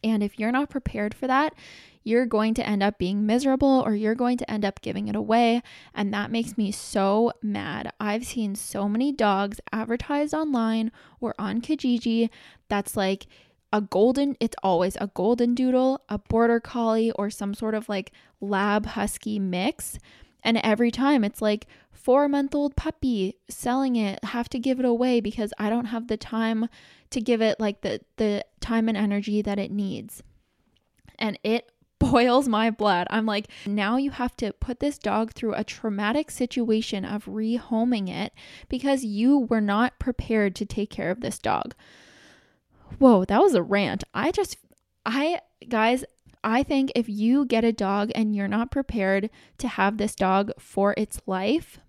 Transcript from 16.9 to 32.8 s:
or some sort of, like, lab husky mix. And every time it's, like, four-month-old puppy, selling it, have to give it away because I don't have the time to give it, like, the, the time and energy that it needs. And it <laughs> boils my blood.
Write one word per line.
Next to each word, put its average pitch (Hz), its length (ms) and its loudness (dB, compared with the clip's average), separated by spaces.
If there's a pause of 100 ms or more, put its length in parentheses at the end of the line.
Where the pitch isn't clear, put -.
or 202 180 -4
some 202 240 -6
sort 220 200 -4
of, 214 140 -6
like, 202 240 -6 (280)
lab 202 460 0
husky 214 520 -6
mix. 185 600 -4 (440)
And 233 160 2
every 226 320 2
time 262 320 2
it's, 208 180 -2
like, 214 260 0 (260)
four-month-old 285 840 2
puppy, 233 640 -2 (120)
selling 254 480 0
it, 202 280 -2
have 240 260 -4
to 262 80 -6
give 254 220 0
it 254 60 2
away 240 340 4
because 214 380 -4
I 208 120 0
don't 240 160 0
have 233 220 -6
the 214 80 -2
time 226 520 -2 (420)
to 247 100 -4
give 226 200 2
it, 220 200 2
like, 208 220 -2
the, - 180 -4 (160)
the 208 280 0 (160)
time 226 280 0
and 220 80 0
energy 202 460 0
that 202 160 -2
it 196 120 -4
needs. 196 520 -8 (960)
And 214 260 -4
it 220 260 0 (140)
<laughs> - 160 -20
boils 254 480 4
my 220 220 2
blood. 196 400 2